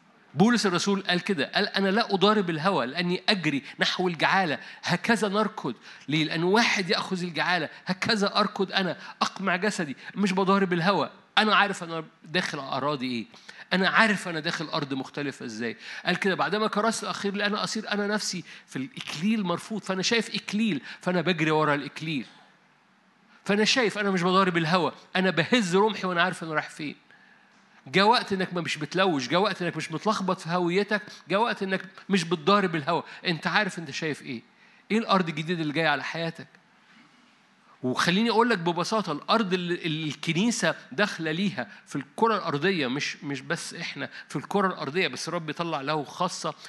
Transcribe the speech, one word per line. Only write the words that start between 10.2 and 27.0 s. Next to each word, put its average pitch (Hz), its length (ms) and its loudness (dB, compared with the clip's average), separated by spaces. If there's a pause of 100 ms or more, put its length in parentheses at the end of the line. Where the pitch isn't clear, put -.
بضارب 190 400 4
الهوى، 170 380 2 (280)
أنا 208 180 4
عارف 190 280 2
أنا 165 200 -8 (200)
داخل 165 340 -2
أراضي 139 480 -2
إيه، 120 200 -4 (460)
أنا 185 160 4
عارف 196 400 4
أنا 165 120 -4
داخل 160 260 -4
أرض 143 280 -4
مختلفة 135 500 -6
إزاي. 113 320 -6 (300)
قال 175 100 2
كده: 190 180 0
"بعدما 175 340 0
كرست 214 340 0
الأخير 196 320 -4
لأنا 202 300 -2
أصير 220 280 -6
أنا 208 140 -2
نفسي 202 380 -4 (220)
في - 100 -14
الإكليل 165 680 -4
مرفوض". 175 380 -4
فأنا 185 200 -2
شايف 226 320 0
إكليل، 208 480 -2 (180)
فأنا 180 200 2
بجري 156 300 2
ورا 156 240 4
الإكليل. 147 520 -4 (1160)
فأنا 208 200 2
شايف، 202 340 2
أنا 202 120 0
مش 185 120 2
بضارب 185 340 4
الهوى، 165 360 2 (240)
أنا 185 140 2
بهز 175 460 2
رمحي 202 300 2
وأنا 175 160 2
عارف 180 220 0
أنا 160 100 -6
رايح 147 140 -2
فين. - 280 -10 (920)